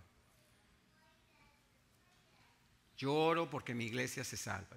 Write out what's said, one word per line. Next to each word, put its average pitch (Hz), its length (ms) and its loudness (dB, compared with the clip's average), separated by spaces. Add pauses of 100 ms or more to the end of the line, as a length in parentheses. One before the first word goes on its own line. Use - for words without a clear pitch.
(3000)
Yo 135 180 0
oro 160 340 4
porque 135 260 -4
mi 117 100 -2
iglesia 123 400 -2
se - 120 -6
salva. 98 400 -6